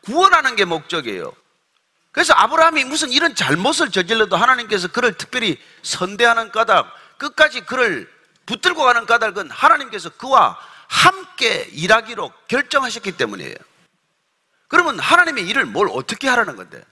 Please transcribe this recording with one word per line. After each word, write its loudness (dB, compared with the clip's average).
구원하는 2
게 0
목적이에요. -6
그래서 2
아브라함이 4
무슨 -4
이런 0
잘못을 -2
저질러도 0
하나님께서 2
그를 0
특별히 -6
선대하는 0
까닭, -2
끝까지 0
그를 -4
붙들고 -2
가는 2
까닭은 -2
하나님께서 0
그와 2
함께 0
일하기로 -2
결정하셨기 -4
때문이에요. -6
그러면 2
하나님의 2
일을 0
뭘 0
어떻게 -6
하라는 0
건데? -20